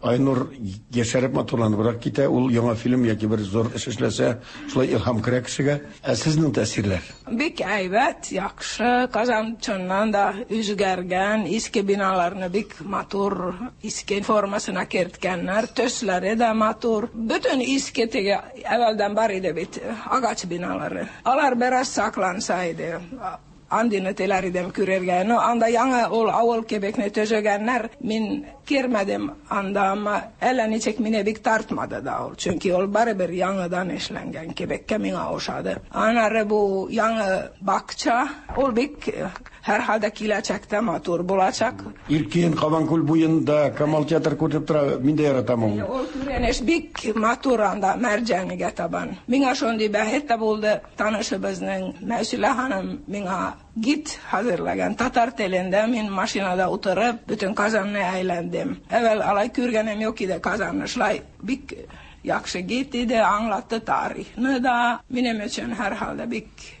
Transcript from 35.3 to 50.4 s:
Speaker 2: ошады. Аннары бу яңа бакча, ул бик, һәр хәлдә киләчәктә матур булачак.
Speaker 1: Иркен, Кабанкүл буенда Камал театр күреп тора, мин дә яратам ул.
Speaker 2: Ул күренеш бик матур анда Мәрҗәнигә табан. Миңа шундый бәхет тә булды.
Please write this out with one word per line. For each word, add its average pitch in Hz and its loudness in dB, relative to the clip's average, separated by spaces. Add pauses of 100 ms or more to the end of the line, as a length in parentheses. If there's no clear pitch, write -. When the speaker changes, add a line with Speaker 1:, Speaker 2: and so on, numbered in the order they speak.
Speaker 2:
ошады. - -6
Аннары 220 2
бу 214 2 (300)
яңа 220 0 (300)
бакча, 226 0 (320)
ул 262 2
бик, 247 -2 (540)
һәр 214 0
хәлдә 208 0
киләчәктә 208 -2
матур 175 0
булачак. 196 2 (260)
Speaker 1:
Иркен, 160 2
Кабанкүл 156 2
буенда 151 4
Камал 151 2
театр 151 2
күреп 151 0
тора, 143 2
мин 143 4
дә 151 4
яратам 120 2
ул. 104 0
Speaker 2:
Ул 254 -4
күренеш 254 -2
бик 294 0 (140)
матур 226 2
анда - 2
Мәрҗәнигә 185 0
табан. 170 -4 (120)
Миңа 254 4
шундый 220 0
бәхет 220 0
тә 233 2
булды. 214 2 (180)